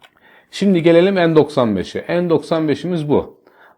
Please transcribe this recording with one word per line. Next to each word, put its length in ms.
Şimdi 320
gelelim 320
N 220
doksan 400
beşe. 320
N 220
doksan 380
beşimiz 400
bu. 280